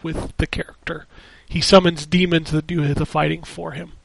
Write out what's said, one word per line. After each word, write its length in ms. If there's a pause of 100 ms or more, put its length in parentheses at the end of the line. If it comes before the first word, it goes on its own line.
with 340
the 100
character. 600 (420)
He 140
summons 440
demons 460
that 140
do 260
the 140
fighting 360
for 300
him. 200 (120)